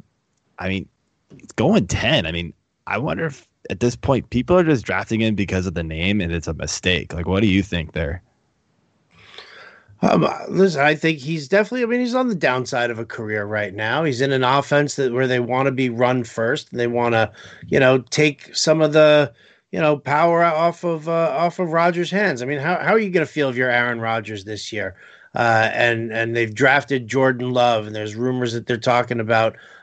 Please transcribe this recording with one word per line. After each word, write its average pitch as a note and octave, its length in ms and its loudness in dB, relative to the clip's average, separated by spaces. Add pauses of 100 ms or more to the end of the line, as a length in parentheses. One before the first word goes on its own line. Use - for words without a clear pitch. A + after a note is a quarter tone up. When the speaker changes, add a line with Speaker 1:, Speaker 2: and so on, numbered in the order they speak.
(580)
Speaker 1:
I F#2 100 -6
mean, F#2+ 200 -6 (500)
it's - 140 -20
going C#3+ 340 2
ten. G#2+ 400 0
I D#2+ 60 -6
mean, E2+ 200 -6 (340)
I G2 120 -4
wonder C#3 280 -4
if - 220 -12 (220)
at F#2 100 -8
this A#2+ 160 0
point - 340 -2
people B2+ 280 2
are F3+ 60 4
just D3 200 0
drafting G2+ 360 -4
him A2 140 0
because F#2 320 -2
of F2+ 80 -6
the F2 80 -4
name E2 380 -2
and F2 120 -4
it's E2+ 160 -6
a E2 60 -4
mistake. - 600 -2
Like, E2+ 120 -6
what F#2 140 0
do A2 60 4
you G2 160 4
think E2+ 300 -6
there? E2 300 -6 (1800)
Speaker 2:
Um, - 260 4 (200)
listen, F3 320 2
I D3+ 160 2
think D#3+ 240 -2
he's D3 260 -6
definitely, G#3+ 380 0
I - 20 0
mean, A#3+ 140 0
he's B3 160 -2
on B3+ 120 0
the A3+ 60 -2
downside B2+ 560 -2
of A2 80 -6
a A#2 60 -6
career G#2+ 400 -6
right G#2 280 -4
now. A2 300 -2
He's C3 180 -2
in C#3 120 0
an C3 100 0
offense C#3+ 540 2
that, C3 160 0
where B2+ 160 0
they B2+ 100 0
wanna B2+ 320 0
be B2+ 200 0
run B2 340 2
first, A#2 480 -4
and A#2+ 80 -4
they A#2+ 80 0
wanna, A#2 420 2 (380)
you D3 100 2
know, C3 200 6
take D3+ 560 -2
some D#3+ 260 2
of D#3 120 2
the, D3+ 400 6 (380)
you F3+ 100 -4
know, D3+ 160 2
power E3 460 2
off E3+ 400 0
of, E3 260 -4
uh, E3 240 0
off E3 280 -2
of E3+ 120 -4
Rodgers' E3+ 380 2
hands. F3 320 0
I B2 40 -6
mean, D3 120 -4
how, E3 220 -2
how D3 100 0
are A3 80 6
you G#3 120 -2
gonna E3+ 160 2
feel C#3+ 220 0
if B2+ 60 -4
you're B2+ 160 0
Aaron A#2+ 300 0
Rodgers A2 440 -4
this G#2 280 -10
year? F#2+ 240 -6 (400)
Uh, A2+ 360 4
and, A#2 400 0
and A2+ 220 -2
they've A2+ 200 -2
drafted C3+ 520 2
Jordan B2+ 460 0
Love, A#2+ 340 2
and G#2+ 80 -10
there's G#2+ 220 -8
rumors B2 380 -2
that A#2 120 -6
they're B2 100 0
talking A#2+ 440 0
about, A2 360 2 (260)